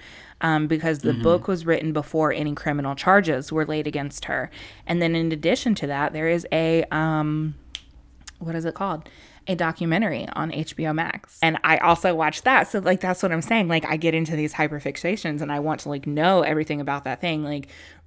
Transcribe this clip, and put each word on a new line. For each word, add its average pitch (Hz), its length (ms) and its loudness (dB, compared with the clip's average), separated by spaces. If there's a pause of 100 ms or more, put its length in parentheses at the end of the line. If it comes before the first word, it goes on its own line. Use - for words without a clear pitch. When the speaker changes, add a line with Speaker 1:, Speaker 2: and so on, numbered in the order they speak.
(420)
Speaker 1:
um, 156 240 2
because 156 340 0
the 113 120 0
Speaker 2:
Mm-hmm. 113 100 -2
Speaker 1:
book 170 260 4
was 180 160 -2
written 160 300 0
before 156 400 0
any 147 220 -2
criminal 143 400 -4
charges 165 560 2
were 156 160 0
laid 151 180 -2
against 147 400 -6
her. 131 240 -6 (380)
And 175 120 0
then 165 160 2
in 165 160 0
addition 180 440 0
to 143 120 -4
that, 143 240 -2
there 160 160 -2
is 170 240 0
a, 160 400 4
um, 156 640 0 (840)
what 165 160 -6
is 165 100 -4
it 165 80 -4
called? 180 340 -6 (400)
A 185 80 -2
documentary 165 800 0
on 156 180 -4
H - 240 -6
B 160 120 -2
O 156 60 0
Max. - 500 -6
And 160 200 2
I 160 140 6
also 170 380 4
watched 156 300 0
that. 254 220 6
So, 208 120 -2
like, 185 200 2
that's 185 220 -2
what 185 100 2
I'm 165 120 0
saying. 220 240 0
Like, 160 180 0
I 135 100 -2
get 160 200 2
into 160 200 0
these 151 200 -2
hyperfixations 151 840 -2
and 143 120 -4
I 147 80 -2
want 147 220 -2
to, - 80 -10
like, 143 180 -6
know 160 340 4
everything 151 400 0
about 139 220 -6
that 135 180 -6
thing. 156 220 -2
Like, 143 240 -6 (400)